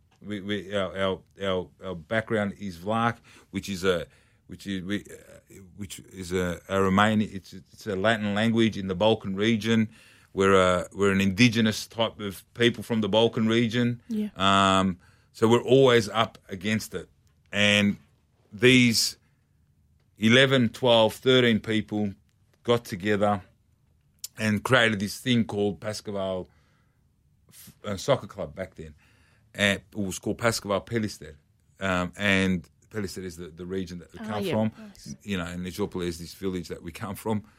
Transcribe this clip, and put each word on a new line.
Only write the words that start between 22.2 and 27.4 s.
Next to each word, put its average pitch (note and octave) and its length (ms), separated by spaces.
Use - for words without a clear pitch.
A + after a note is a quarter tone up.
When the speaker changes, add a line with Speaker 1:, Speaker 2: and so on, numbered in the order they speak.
Speaker 1:
got A#2+ 220
together G#2 560
and G#2+ 240
created A#2 380
this G2+ 200
thing A#2+ 260
called G#2 340
Pascoval F#2+ 680